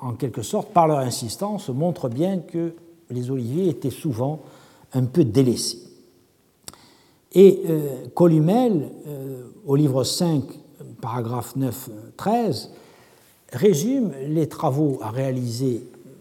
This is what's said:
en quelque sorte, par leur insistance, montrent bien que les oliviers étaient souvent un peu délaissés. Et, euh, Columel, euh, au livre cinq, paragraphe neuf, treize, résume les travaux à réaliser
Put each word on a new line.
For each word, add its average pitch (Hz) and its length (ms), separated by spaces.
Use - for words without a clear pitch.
en 123 120
quelque 117 300
sorte, 196 300
par 165 140
leur 151 140
insistance, 131 680
montrent 143 400
bien 170 300
que 165 360
les 123 200
oliviers 135 380
étaient 139 220
souvent 135 500
un 127 120
peu 143 200
délaissés. 120 560
Et, 185 360
euh, 143 460
Columel, 170 760
euh, 135 360
au 139 100
livre 131 280
cinq, 160 400
paragraphe 120 540
neuf, 131 340
treize, 214 540
résume 202 600
les 156 200
travaux 143 540
à 110 80
réaliser 127 720